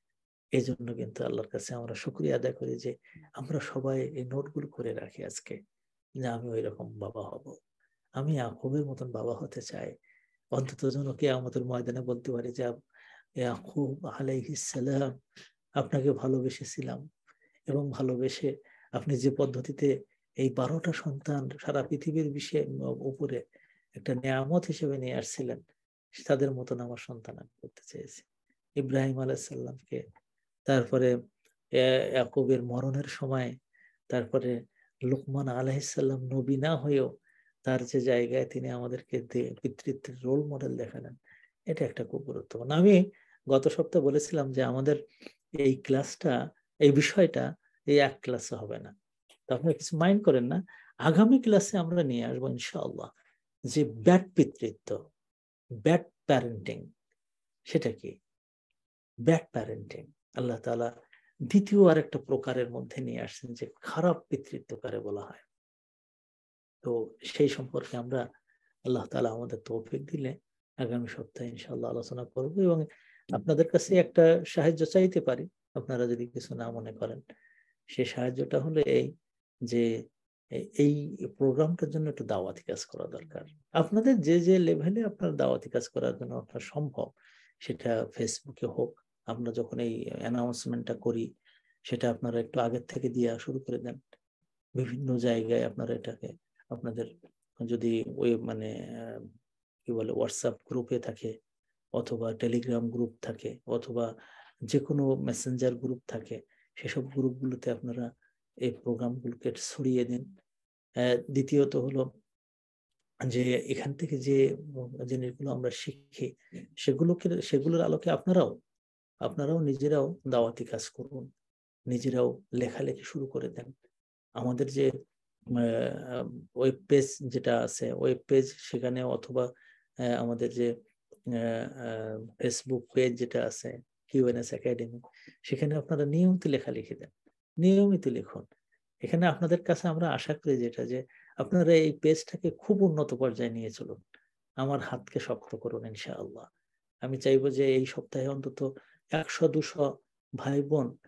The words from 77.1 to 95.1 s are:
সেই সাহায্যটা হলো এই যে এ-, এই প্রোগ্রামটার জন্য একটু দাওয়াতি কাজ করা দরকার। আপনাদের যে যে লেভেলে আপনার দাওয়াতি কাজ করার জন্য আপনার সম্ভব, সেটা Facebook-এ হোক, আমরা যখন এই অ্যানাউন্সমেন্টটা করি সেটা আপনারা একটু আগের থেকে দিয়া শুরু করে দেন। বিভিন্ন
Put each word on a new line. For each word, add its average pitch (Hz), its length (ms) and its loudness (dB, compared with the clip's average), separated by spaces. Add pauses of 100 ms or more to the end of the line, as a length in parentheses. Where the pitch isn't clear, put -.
সেই - 180 -2
সাহায্যটা 127 540 -2
হলো 156 220 0
এই 131 320 2 (480)
যে 117 420 0 (480)
এ-, - 260 -8
এই 147 400 2 (200)
প্রোগ্রামটার 151 520 2
জন্য 156 200 -2
একটু 143 160 -6
দাওয়াতি 95 380 -4
কাজ - 220 -8
করা - 220 -10
দরকার। - 360 -14 (280)
আপনাদের 208 500 4
যে 160 180 6
যে 185 200 6
লেভেলে 170 440 2
আপনার 180 320 -4
দাওয়াতি 127 340 0
কাজ 120 180 -2
করার 123 300 -2
জন্য 123 180 -8
আপনার 120 240 -10
সম্ভব, 143 520 -6 (480)
সেটা 117 560 -2
Facebook-এ 120 520 -6
হোক, - 240 -2 (340)
আমরা 117 260 -6
যখন 117 280 -4
এই 117 320 -4
অ্যানাউন্সমেন্টটা 120 840 -4
করি 117 400 -4 (500)
সেটা 120 280 0
আপনারা 117 280 -2
একটু 117 200 -2
আগের 120 220 0
থেকে 131 280 -4
দিয়া 117 300 0
শুরু 131 200 -6
করে 123 180 -6
দেন। 120 220 -10 (760)
বিভিন্ন 127 420 -2